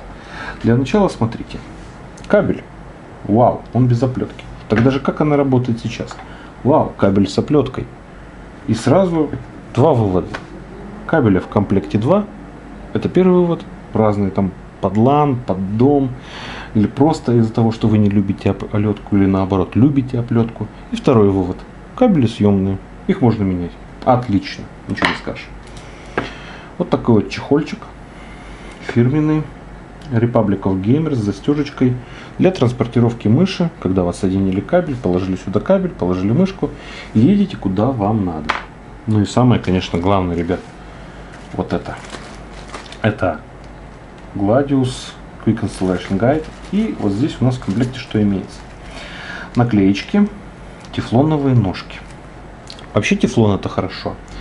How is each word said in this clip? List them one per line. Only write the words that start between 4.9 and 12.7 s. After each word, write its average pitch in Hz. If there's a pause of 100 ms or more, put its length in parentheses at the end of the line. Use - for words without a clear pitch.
как -
она 147
работает 123
сейчас? - (480)
Вау, 135
кабель 98
с -
оплёткой. 127 (840)
И 110
сразу 165 (440)
два 151
вывода. 95 (800)
Кабеля 107
в -
комплекте 98
два. 175 (640)